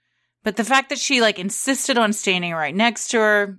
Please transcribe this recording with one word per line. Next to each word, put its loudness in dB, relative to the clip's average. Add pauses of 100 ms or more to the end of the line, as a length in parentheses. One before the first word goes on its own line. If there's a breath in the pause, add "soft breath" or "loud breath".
(440)
But -2
the -2
fact 2
that -4
she, 0
like, 2
insisted -2
on 2
standing -2
right -4
next 0
to 0
her, 2